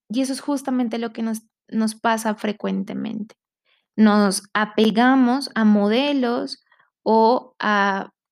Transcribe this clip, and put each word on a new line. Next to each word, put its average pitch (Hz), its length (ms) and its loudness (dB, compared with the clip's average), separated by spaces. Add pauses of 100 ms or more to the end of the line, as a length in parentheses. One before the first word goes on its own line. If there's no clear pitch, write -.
y 240 140 -2
eso 269 100 -4
es 262 80 -8
justamente 254 580 -4
lo 233 140 -8
que 226 100 -8
nos, 220 200 -6 (260)
nos 220 260 -2
pasa 220 400 -2
frecuentemente. 208 1000 -6 (640)
Nos 208 480 4 (100)
apegamos 240 1000 2
a 220 100 0
modelos 240 1000 0 (380)
o 220 560 2
a, 202 520 -2 (220)